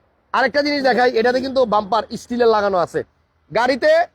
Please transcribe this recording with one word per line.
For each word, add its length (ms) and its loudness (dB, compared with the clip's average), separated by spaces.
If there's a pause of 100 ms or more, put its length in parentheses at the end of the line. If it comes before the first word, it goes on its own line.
(340)
আরেকটা 280 0
জিনিস 220 -2
দেখাই, 280 2
এটাতে 300 0
কিন্তু 240 -2
বাম্পার 380 0 (140)
স্টিলের 300 -2
লাগানো 300 2
আছে। 260 -2 (520)
গাড়িতে 400 2 (200)